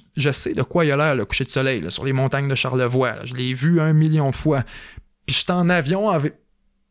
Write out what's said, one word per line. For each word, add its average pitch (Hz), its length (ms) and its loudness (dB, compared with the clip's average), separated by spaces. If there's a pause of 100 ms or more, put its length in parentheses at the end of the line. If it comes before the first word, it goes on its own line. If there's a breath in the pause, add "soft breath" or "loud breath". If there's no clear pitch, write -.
(160)
je 143 160 0
sais - 200 -2
de 131 100 -2
quoi 170 220 0
il 147 60 2
a 139 60 0
l'air, 151 180 2
le 110 120 0
coucher - 180 -2
de - 60 -8
soleil, 131 300 0
là, 82 100 -6
sur - 140 -4
les 135 80 0
montagnes 135 360 0
de 135 80 0
Charlevoix, 127 560 0
là. 107 120 -10
Je 123 100 -10
l'ai 127 200 -4
vu 160 260 2
un 156 120 2
million 156 380 4
de - 40 -4
fois. 139 300 0 (600 loud breath)
Puis - 140 -4
j'étais - 140 -4
en 175 160 2
avion 180 420 0
avec, 151 240 0 (560)